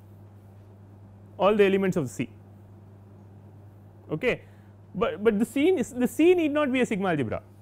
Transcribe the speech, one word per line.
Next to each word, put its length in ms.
all 180
the 80
elements 320
of 140
C. 180
Okay. 300
But, 280
but 140
the 80
C 240
is, 240
the 140
C 260
need 180
not 220
be 80
a 60
sigma 220
algebra, 340